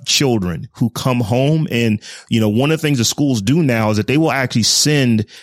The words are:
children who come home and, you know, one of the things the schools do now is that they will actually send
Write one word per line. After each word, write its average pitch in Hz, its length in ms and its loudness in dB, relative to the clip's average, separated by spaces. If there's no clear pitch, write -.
children 101 720 -2
who 120 160 -2
come 127 300 -2
home 135 500 0
and, 117 320 0
you 117 100 2
know, 107 120 2
one 127 200 2
of 160 80 0
the - 80 -14
things 143 120 0
the 117 80 2
schools 135 340 -2
do 135 220 2
now 113 280 0
is 107 60 0
that 104 120 -2
they 131 100 2
will 160 120 0
actually 127 340 -2
send 123 600 2